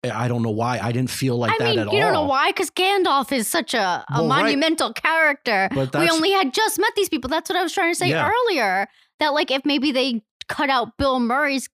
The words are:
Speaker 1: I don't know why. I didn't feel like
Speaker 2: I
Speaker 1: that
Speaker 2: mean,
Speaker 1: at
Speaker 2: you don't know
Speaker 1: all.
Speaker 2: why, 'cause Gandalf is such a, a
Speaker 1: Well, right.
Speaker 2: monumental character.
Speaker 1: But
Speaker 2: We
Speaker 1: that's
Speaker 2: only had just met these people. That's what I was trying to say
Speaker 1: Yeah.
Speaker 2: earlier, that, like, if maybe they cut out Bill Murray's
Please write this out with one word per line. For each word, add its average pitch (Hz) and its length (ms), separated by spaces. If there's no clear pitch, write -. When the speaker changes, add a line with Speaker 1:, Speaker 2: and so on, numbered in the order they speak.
Speaker 1:
I 117 240
don't 120 140
know 113 80
why. 117 300
I 120 120
didn't 123 180
feel 127 260
like 120 160
Speaker 2:
I 453 60
Speaker 1:
that - 120
Speaker 2:
mean, 440 80
Speaker 1:
at - 140
Speaker 2:
you 415 80
don't 427 120
know 311 100
Speaker 1:
all. 285 60
Speaker 2:
why, 285 240
'cause 370 180
Gandalf 370 600
is 247 160
such 320 260
a, 247 60
a 175 340
Speaker 1:
Well, 151 160
right. 226 160
Speaker 2:
monumental 302 480
character. 285 800
Speaker 1:
But 135 220
Speaker 2:
We 147 120
Speaker 1:
that's 339 80
Speaker 2:
only 320 180
had 381 200
just 427 260
met 440 180
these 403 120
people. 269 200
That's 311 200
what 370 80
I 370 60
was 349 100
trying 349 200
to - 60
say 359 120
Speaker 1:
Yeah. - 180
Speaker 2:
earlier, 285 600
that, 302 120
like, 294 200
if 269 120
maybe 285 280
they 247 320
cut 285 220
out 240 280
Bill 262 220
Murray's 269 540